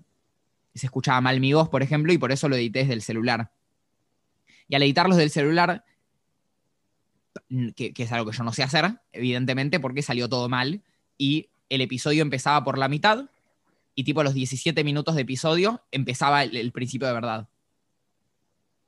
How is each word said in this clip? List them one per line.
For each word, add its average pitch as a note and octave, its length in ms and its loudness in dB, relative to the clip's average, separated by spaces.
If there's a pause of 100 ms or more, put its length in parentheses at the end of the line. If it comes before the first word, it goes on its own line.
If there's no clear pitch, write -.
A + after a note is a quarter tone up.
(720)
se - 140 -8
escuchaba B2+ 340 2
mal C3 200 2
mi C3+ 120 4
voz, D#3+ 160 6
por C3 140 0
ejemplo, D3+ 300 2
y E3 40 4
por B2+ 140 0
eso C3+ 160 0
lo C3+ 80 2
edité A#2+ 240 0
desde C3+ 140 0
el G#2+ 80 -4
celular. A2+ 500 -2 (1160)
Y C#3 60 0
al C#3+ 80 4
editarlos F3 340 6
del D3+ 140 6
celular, E3+ 520 2 (1900)
que, - 180 -8
que B2 100 -6
es A#2 80 -6
algo A#2 200 -2
que A2 60 -8
yo A#2+ 60 -4
no A#2 100 -4
sé C3+ 100 -2
hacer, D#3+ 360 0 (120)
evidentemente, C3 680 -2
porque C3+ 220 -6
salió B2 280 -4
todo B2 200 -4
mal, C3 320 -4 (360)
y C#3+ 320 -2 (200)
el C3+ 120 -2
episodio C#3 400 -2
empezaba C#3+ 420 0
por C3 140 -2
la C3+ 100 0
mitad, G#3+ 420 0 (640)
y C3 80 -4
tipo D3 180 0
a - 20 4
los C3+ 100 0
diecisiete C3+ 500 -2
minutos D3 320 -2
de C#3+ 60 0
episodio E3 600 0 (100)
empezaba C#3 520 0
el, B2 140 -6
el A#2+ 140 -4
principio B2 360 -6
de B2 60 0
verdad. A2+ 340 -6 (1400)